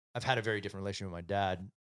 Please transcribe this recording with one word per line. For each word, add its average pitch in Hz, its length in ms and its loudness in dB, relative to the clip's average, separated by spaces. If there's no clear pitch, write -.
I've 120 80 -4
had 127 160 4
a 113 40 4
very 107 180 2
different 98 240 -6
relationship 98 260 -4
with 85 80 -6
my 87 80 -8
dad, 95 420 2